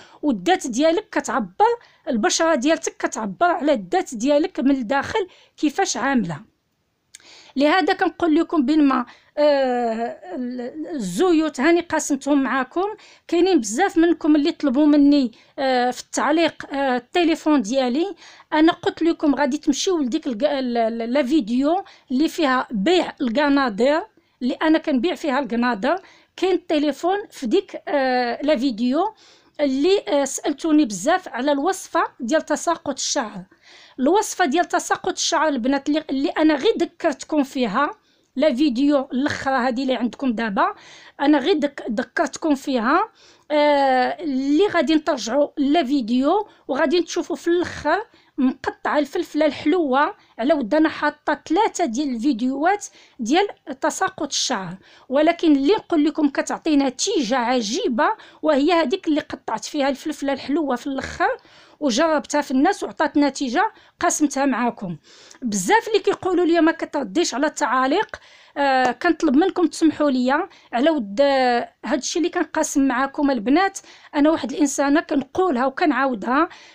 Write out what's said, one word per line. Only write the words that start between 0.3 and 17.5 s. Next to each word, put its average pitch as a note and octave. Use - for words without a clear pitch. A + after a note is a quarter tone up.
ديالك D#4+
كتعبر، C4+
البشره D#4+
ديالتك D4+
كتعبر A3
على D#4+
الذات B3
ديالك D4
من C#4
الداخل C#4
كيفاش D#4
عامله. G#3+
لهذا D#4
كنقول E4+
لكم D#4+
بين D4
ما، B3+
آه، B3+
ال-، B3+
الزيوت D4+
هاني E4+
قاسمتهم D4
معاكم. C4
كاينين F4
بزاف A#3+
منكم E4
اللي D4+
طلبوا C#4+
مني، C#4+
آه، B3+
في B3
التعليق، D4+
آه، C4+
التليفون D#4